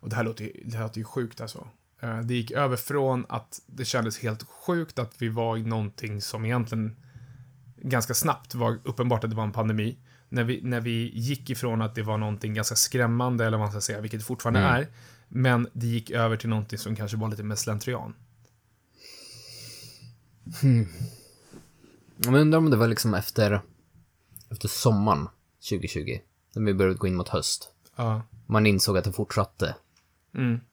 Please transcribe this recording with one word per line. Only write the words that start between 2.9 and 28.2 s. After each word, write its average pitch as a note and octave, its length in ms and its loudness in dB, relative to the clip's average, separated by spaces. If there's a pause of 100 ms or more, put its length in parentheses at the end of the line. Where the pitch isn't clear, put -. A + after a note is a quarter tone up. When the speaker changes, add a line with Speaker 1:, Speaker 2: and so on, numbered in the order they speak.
Speaker 1:
att - 380 -8
det - 180 -8
kändes A2+ 340 -2
helt A2 240 -4
sjukt - 560 -4
att A#2 200 -4
vi A#2 100 -2
var A2+ 280 0
i A2+ 60 -4
någonting G#2+ 600 -4
som A2 220 -6
egentligen A2+ 520 -2 (800)
ganska B2 380 0
snabbt - 400 -2
var A#2 300 0
uppenbart B2 400 0
att A2 60 -2
det A2 60 -4
var A2 80 0
en G#2 80 -2
pandemi. A2 460 0 (300)
När A#2+ 160 0
vi, B2 180 -2
när B2 180 -2
vi A#2 340 -2
gick C3 360 -4
ifrån A#2 320 -2
att A2+ 120 -4
det A2+ 80 -4
var G#2+ 160 -2
någonting G#2+ 360 -4
ganska G#2+ 220 -2
skrämmande, A#2+ 680 2
eller A2 120 2
vad G#2+ 80 2
man G2+ 60 -4
ska G#2 80 -6
säga, G#2 200 -4
vilket G#2+ 200 -6
det A2 60 -12
fortfarande A#2 340 2
Speaker 2:
Mm. B2 140 6
Speaker 1:
är, C#3 120 0 (420)
men B2 440 4
det A#2 140 -4
gick A#2 240 -2
över A2+ 260 2
till A2+ 120 -4
någonting G#2+ 300 -2
som G#2 180 -4
kanske G#2 200 -4
var A2 120 -2
lite G#2+ 140 -6
mer G#2 120 -4
slentrian. G#2 600 -4 (2500)
Speaker 2:
Hmm. A#2+ 260 6 (1300)
Jag A#2+ 180 2
undrar D3+ 240 8
om D#3+ 120 6
det B2 60 6
var A#2 120 6
liksom A2 260 2
efter, G#2 460 2 (880)
efter G#2+ 180 -6
sommaren G2+ 600 4 (320)
tjugotjugo, D#2+ 600 -4 (340)
när A2 80 -2
vi G2+ 120 4
började F#2+ 240 4
gå G2+ 80 -2
in F#2 80 2
mot F2 140 -2
höst. - 400 -2 (280)
Speaker 1:
Ja. A2 260 -2 (240)